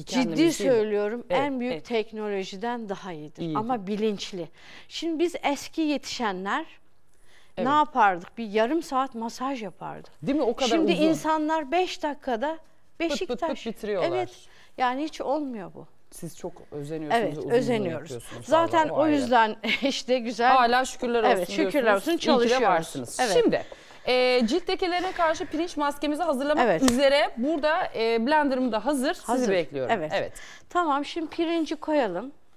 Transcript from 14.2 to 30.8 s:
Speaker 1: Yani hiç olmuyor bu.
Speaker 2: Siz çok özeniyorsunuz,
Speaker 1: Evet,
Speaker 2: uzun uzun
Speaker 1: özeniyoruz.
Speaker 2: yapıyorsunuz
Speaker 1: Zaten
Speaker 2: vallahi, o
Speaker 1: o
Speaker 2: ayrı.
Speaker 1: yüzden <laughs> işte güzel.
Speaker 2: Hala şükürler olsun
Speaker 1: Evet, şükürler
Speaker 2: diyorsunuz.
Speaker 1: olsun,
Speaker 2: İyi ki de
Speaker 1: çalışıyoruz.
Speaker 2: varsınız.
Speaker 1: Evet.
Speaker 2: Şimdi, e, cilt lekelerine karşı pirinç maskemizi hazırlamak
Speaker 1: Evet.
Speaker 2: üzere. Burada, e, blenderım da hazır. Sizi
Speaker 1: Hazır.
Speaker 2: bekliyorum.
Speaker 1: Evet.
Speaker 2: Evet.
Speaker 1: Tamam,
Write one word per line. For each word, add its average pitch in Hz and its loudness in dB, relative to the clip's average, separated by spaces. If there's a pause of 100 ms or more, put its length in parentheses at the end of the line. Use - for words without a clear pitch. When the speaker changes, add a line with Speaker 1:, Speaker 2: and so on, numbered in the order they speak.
Speaker 1:
Yani 262 0
hiç - -8
olmuyor 247 -4
bu. 143 -16 (240)
Speaker 2:
Siz - -12
çok 175 -10 (200)
özeniyorsunuz, 156 -2
Speaker 1:
Evet, 156 -2
Speaker 2:
uzun 151 -8
uzun - -6
Speaker 1:
özeniyoruz. 214 -2
Speaker 2:
yapıyorsunuz - -12
Speaker 1:
Zaten 330 4
Speaker 2:
vallahi, - -6
o - -4
Speaker 1:
o 277 4
Speaker 2:
ayrı. 302 4
Speaker 1:
yüzden 233 4 (120)
<laughs> - 0
işte 254 0
güzel. 233 2
Speaker 2:
Hala 247 6
şükürler 240 0
olsun - 6
Speaker 1:
Evet, 180 -2
şükürler 202 0 (120)
Speaker 2:
diyorsunuz. 202 4
Speaker 1:
olsun, 330 0
Speaker 2:
İyi 330 0
ki - -6
de 311 6
Speaker 1:
çalışıyoruz. 240 4
Speaker 2:
varsınız. 160 0
Speaker 1:
Evet. 247 2 (100)
Speaker 2:
Şimdi, 226 2 (440)
e, 254 4
cilt 320 -2
lekelerine 359 -2
karşı 330 0
pirinç 330 -4
maskemizi 294 -2
hazırlamak 294 0
Speaker 1:
Evet. 190 4
Speaker 2:
üzere. 277 4
Burada, 302 0
e, 226 0
blenderım 262 2
da 208 -4
hazır. 294 0
Sizi - -14
Speaker 1:
Hazır. 247 2
Speaker 2:
bekliyorum. 151 0
Speaker 1:
Evet. 156 -4
Speaker 2:
Evet. 156 -2 (380)
Speaker 1:
Tamam, 294 0